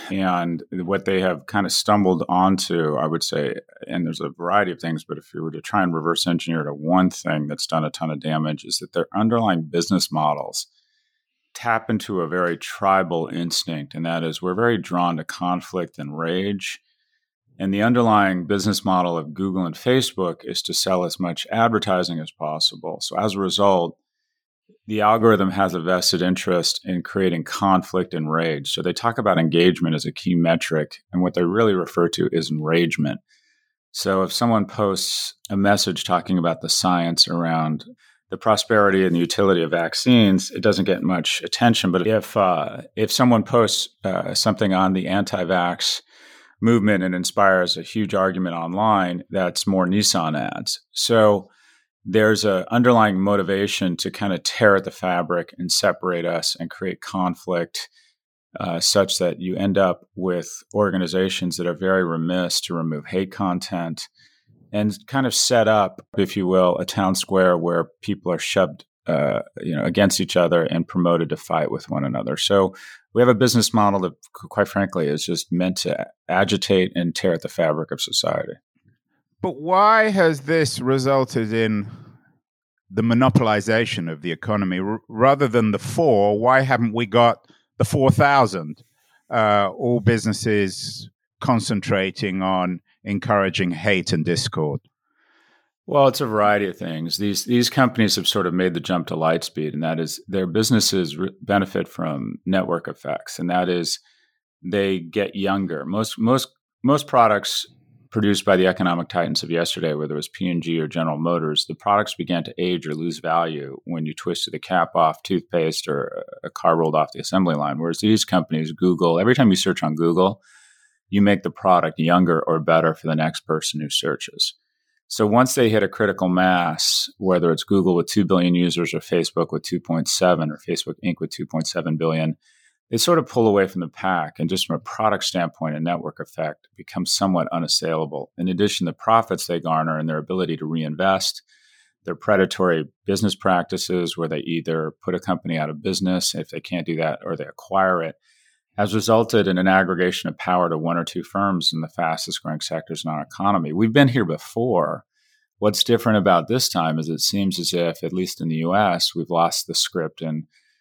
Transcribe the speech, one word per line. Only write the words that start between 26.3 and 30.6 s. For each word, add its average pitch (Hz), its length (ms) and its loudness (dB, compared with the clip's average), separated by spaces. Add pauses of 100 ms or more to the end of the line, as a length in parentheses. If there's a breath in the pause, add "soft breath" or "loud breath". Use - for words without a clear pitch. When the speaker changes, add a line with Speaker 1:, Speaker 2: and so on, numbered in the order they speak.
Speaker 1:
in 90 200 -4
creating 87 420 -2
conflict 92 680 0
and 78 160 -4
rage. 80 440 -2
So - 80 -4
they 90 100 -2
talk - 260 -2
about 95 220 2
engagement 82 560 4
as 73 80 -4
a 80 80 -8
key - 240 -2
metric, 82 600 0 (160)